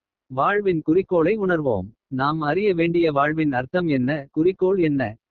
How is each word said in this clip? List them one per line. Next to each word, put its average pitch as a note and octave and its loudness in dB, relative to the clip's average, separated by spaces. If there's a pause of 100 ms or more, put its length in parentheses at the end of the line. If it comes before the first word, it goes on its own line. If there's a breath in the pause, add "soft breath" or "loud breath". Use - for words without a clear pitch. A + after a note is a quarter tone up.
(340)
வாழ்வின் F3+ 0
குறிக்கோளை F3 2
உணர்வோம். D3 -2 (180)
நாம் C#3+ -2
அறிய F3+ 0
வேண்டிய E3+ 0
வாழ்வின் D3+ 0
அர்த்தம் C3 -2
என்ன, C#3 -2
குறிக்கோள் F#3 0
என்ன? C#3 -2 (160)